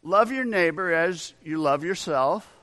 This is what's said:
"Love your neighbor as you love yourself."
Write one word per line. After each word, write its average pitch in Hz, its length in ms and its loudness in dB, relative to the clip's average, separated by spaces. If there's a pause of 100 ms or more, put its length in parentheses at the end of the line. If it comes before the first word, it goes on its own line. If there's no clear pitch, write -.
"Love 214 300 2
your 262 120 -4
neighbor 180 480 0
as 165 420 -2 (100)
you 160 140 -6
love 147 260 0
yourself." 170 680 -2 (120)